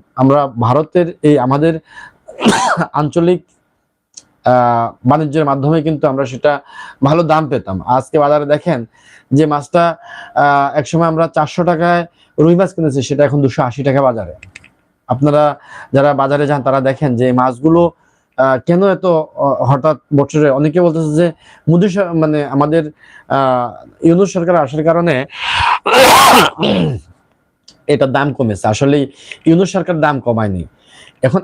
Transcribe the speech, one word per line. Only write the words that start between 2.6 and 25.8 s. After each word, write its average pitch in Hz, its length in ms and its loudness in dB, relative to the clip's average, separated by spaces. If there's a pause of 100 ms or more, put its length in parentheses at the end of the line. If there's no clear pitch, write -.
আঞ্চলিক, 170 520 -2 (1000)
আহ, 120 640 0
বাণিজ্যের 151 360 0
মাধ্যমে 143 360 0
কিন্তু 151 260 -2
আমরা 135 180 -2
সেটা 135 360 -2 (420)
ভালো 156 200 2
দাম 156 260 0
পেতাম। 98 320 -6
আজকে 127 380 -2
বাজারে 147 260 2
দেখেন 143 400 -2 (460)
যে 147 140 4
মাছটা, 156 520 0 (380)
আহ, 143 420 2
একসময় 160 300 0
আমরা 160 200 -2
চারশো 160 360 -2
টাকায় 170 420 0 (340)
রুই 165 160 4
মাছ 185 200 0
কিনেছি, 139 260 -2
সেটা 143 240 0
এখন 139 160 0
দুশো 135 200 0
আশি 127 220 -4
টাকা 135 180 0
বাজারে। 113 320 -2 (760)
আপনারা 143 520 0 (340)
যারা 139 200 4
বাজারে 139 340 0
যান 139 160 -2
তারা 135 180 0
দেখেন 131 340 -2
যে 127 160 0
মাছগুলো, 131 600 2 (460)
আহ, 131 280 4
কেন 180 220 2
এত, 185 180 -2
আহ, 151 580 -2
হঠাৎ 135 340 0 (180)
বছরে, 143 340 2
অনেকে 147 320 0
বলতেছে 160 340 0
যে 165 160 2 (380)
মোদী 175 200 2
স-, 175 80 -4
মানে 160 480 -2
আমাদের, 147 460 0 (360)
আহ, 127 580 -2 (160)
ইউনূস 175 320 2
সরকার 175 220 0
আসার 151 280 0
কারণে 160 420 0 (2500)